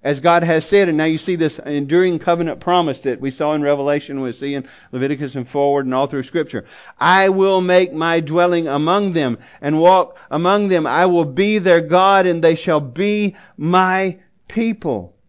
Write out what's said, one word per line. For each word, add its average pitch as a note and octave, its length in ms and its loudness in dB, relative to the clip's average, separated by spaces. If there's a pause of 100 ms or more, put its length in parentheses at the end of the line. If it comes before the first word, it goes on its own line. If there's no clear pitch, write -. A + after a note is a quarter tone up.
as C#3 160 -2
God E3+ 240 4
has D#3+ 220 0
said." G3 220 4
And D#3 100 0
now D#3 80 0
you D#3+ 120 0
see F3+ 180 -4
this D#3+ 240 -2
enduring D#3 600 0
covenant E3+ 400 -2
promise F3 420 0
that B2+ 180 -4
we C3+ 120 -6
saw D3+ 220 -2
in D3+ 100 -2
Revelation, C#3+ 580 -2
we B2+ 100 -6
see C#3 220 -8
in C3+ 140 -8 (240)
Leviticus C3+ 440 -6
and B2+ 120 -8
forward C#3+ 380 0
and B2+ 100 -4
all C3+ 120 0
through C3+ 160 -6
Scripture. D3 420 -6 (340)
"I F#3+ 300 4
will F#3+ 300 2
make F#3 320 2
my E3 280 -2
dwelling E3+ 480 0
among E3+ 460 0
them C3 260 -2 (220)
and D#3 200 0
walk F3+ 360 4 (120)
among F#3+ 380 0
them. E3+ 180 0
I D#3 220 2
will E3+ 180 2
be G3 320 -2
their E3+ 240 4
God F#3 460 2
and E3+ 160 -2
they E3 120 4
shall D#3+ 240 -2
be G3 560 -4 (220)
my F#3 640 0 (280)
people." E3 680 -6 (120)